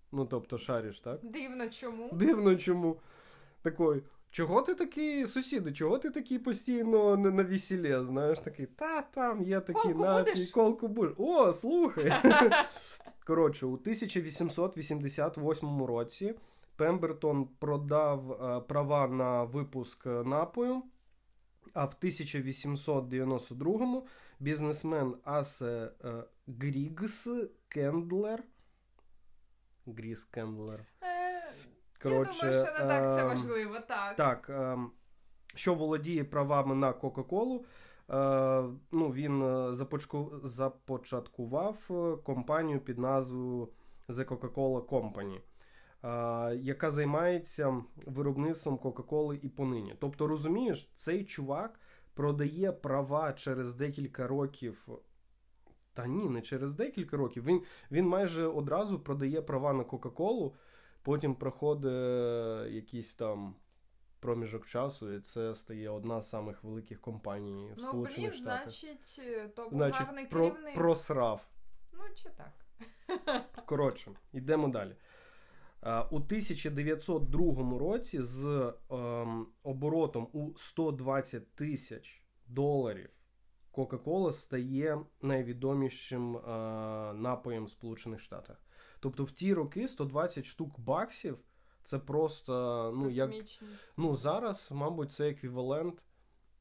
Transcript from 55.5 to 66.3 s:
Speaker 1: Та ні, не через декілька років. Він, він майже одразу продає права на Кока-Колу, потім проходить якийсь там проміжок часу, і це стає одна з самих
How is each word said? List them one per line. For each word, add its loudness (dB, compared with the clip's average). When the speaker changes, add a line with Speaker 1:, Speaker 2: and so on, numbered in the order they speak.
Speaker 1:
Та -6
ні, 0
не -2
через -4
декілька -4
років. -2
Він, 4
він 4
майже 2
одразу 0
продає -2
права 0
на 0
Кока-Колу, -2
потім 0
проходить 0
якийсь -8
там -4
проміжок -4
часу, -4
і -8
це -6
стає -10
одна -4
з -10
самих -8